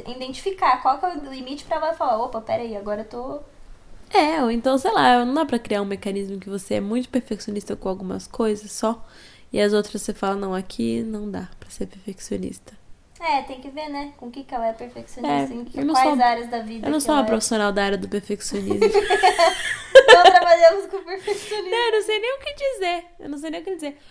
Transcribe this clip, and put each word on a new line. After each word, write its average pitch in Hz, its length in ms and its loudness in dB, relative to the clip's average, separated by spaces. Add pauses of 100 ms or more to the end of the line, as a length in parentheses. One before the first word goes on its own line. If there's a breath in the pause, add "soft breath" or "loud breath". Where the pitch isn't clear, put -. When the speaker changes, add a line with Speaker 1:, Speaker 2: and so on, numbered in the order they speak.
Speaker 1:
identificar 262 720 -2
qual 269 180 2
que - 60 -4
é 359 60 0
o 285 200 -10
limite 262 340 -10
pra 330 120 -2
ela 311 160 -2
falar, 285 240 0
opa, 214 240 -4
peraí, 226 340 -6
agora 208 280 -6
eu - 20 -10
tô 262 360 -10 (720)
Speaker 2:
É, 320 320 2
ou 233 80 2
então, 247 280 2
sei 359 140 0
lá, 254 340 6
não 254 80 -2
dá 320 100 2
pra 247 140 -2
criar 208 240 -2
um - 20 -4
mecanismo 196 560 -6
que 190 80 -16
você 196 260 -6
é 208 60 0
muito 226 300 -4
perfeccionista 208 680 -6
com - 100 -10
algumas 190 400 -6
coisas 214 460 -4
só, 233 320 -4 (480 loud breath)
e - 80 -2
as 208 140 4
outras 208 260 -2
você - 140 -6
fala, 196 220 -4
não, 196 180 -6
aqui 226 480 -4
não 214 280 -8
dá 185 200 -10 (100)
pra - 80 -20
ser - 180 -8
perfeccionista. - 840 -12 (480)
Speaker 1:
É, 311 220 -2
tem 254 180 -14
que 269 80 -16
ver, 302 200 -10
né, 285 280 -8
com 247 100 -16
o 240 40 -12
que 277 120 -14
que 262 120 -12
ela 226 140 -2
é 226 40 -2
perfeccionista, 262 840 -6
Speaker 2:
É, - 20 -8
Speaker 1:
em 240 80 -10
que, - 140 -10
Speaker 2:
eu 277 60 -2
não 302 100 0
Speaker 1:
quais 262 120 6
Speaker 2:
sou 302 80 2
uma, 247 100 4
Speaker 1:
áreas 233 240 0
da 233 120 -6
vida 220 260 -10
Speaker 2:
eu - 40 -2
não 302 80 0
Speaker 1:
que - 60 -2
Speaker 2:
sou - 100 2
uma 285 60 4
Speaker 1:
ela 226 60 0
é. 220 40 -2
Speaker 2:
profissional 220 420 0
da 202 120 0
área 196 140 0
do 190 100 -8
perfeccionismo. 202 720 -4
Speaker 1:
<laughs> - 1120 2 (200)
Não 349 80 10
trabalhamos 349 640 8
com 392 160 -8
perfeccionismo. 381 680 -6
Speaker 2:
Não, 466 160 0
eu 453 60 2
não 427 100 2
sei 427 180 -2
nem 480 140 -2
o 554 40 -8
que 571 160 -10
dizer, 392 500 -4 (140)
eu - 100 -14
não 285 100 -10
sei 311 120 -8
nem 330 100 -8
o 320 40 -18
que 381 100 -6
dizer. 294 240 -10 (120)